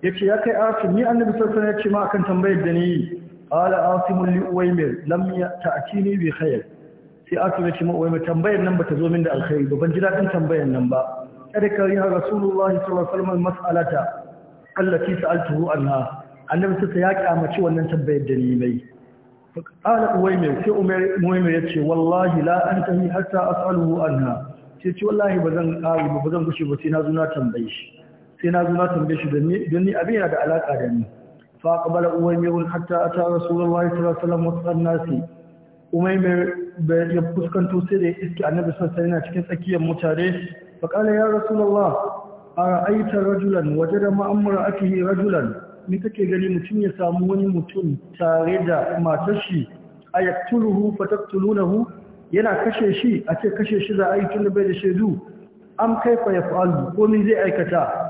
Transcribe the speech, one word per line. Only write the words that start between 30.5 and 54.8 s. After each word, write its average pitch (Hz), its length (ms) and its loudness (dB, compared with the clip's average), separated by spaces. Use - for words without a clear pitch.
da 123 80 -2
ni. 117 180 0
فأقبل 170 440 0
أويمر 170 680 0
حتى 175 240 -4
أتى 175 240 0
رسول 170 420 0
الله 170 280 2
صلى 175 80 -4
الله 170 180 2
عليه 170 80 -6
وسلم 170 220 0
وسط 170 200 -4
الناس. 165 400 0
Uwaymir 180 460 2
bai, 165 360 2
ya 170 60 2
fuskanto 180 560 -2
sai 196 80 2
da 185 80 2
ya 170 160 0
iske 175 240 -8
Annabi 165 260 -2
sallallahu 175 220 -4
alaihi - 20 -4
wasallam 170 140 0
yana 170 160 0
cikin 180 180 -4
tsakiyar 175 360 -4
mutane. 165 480 0
فقال: 196 280 0
"يا 214 180 4
رسول 214 340 0
الله، 202 320 2
أرأيت 185 560 0
رجلا 196 480 2
وجد 170 260 0
مع 196 260 2
امرأته 196 640 2
رجلا؟" 190 380 0
Ni 185 100 -2
kake 214 280 -2
gani 185 220 0
mutum 185 340 -2
ya 196 140 2
samu 180 320 0
wani 196 180 2
mutum 170 500 -2
tare 165 480 2
da 165 340 0
matar 165 420 0
shi, 165 260 -2
"أيقتله 208 840 0
فتقتلونه؟" 202 880 0
Yana 208 220 2
kashe 214 300 2
shi, 233 320 2
a - 100 0
ce 214 140 0
kashe 208 320 0
shi 208 140 -4
za 190 160 4
a 196 40 2
yi 202 120 0
tun 208 160 -2
da 196 60 2
bai 196 140 2
da 190 100 0
shaidu. 185 440 0